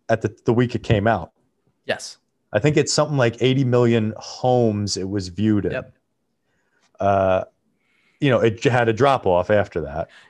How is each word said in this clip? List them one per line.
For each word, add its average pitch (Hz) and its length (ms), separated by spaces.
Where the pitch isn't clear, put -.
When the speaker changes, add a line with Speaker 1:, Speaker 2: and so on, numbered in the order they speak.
Speaker 1:
at 113 120
the, - 140
the 123 80
week 120 200
it 110 80
came 104 240
out. 110 280
Speaker 2:
Yes. - 320
Speaker 1:
I 107 60
think 143 200
it's 143 160
something 151 240
like 117 240
eighty 131 220
million 117 540
homes 110 800
it 95 120
was 95 180
viewed 101 380
in. 82 80
Speaker 2:
Yep. 65 200
Speaker 1:
Uh, 98 440
you 143 80
know, 113 100
it 110 220
j-, 139 80
had 120 180
a 113 60
drop 123 340
off 90 220
after 101 320
that. 73 260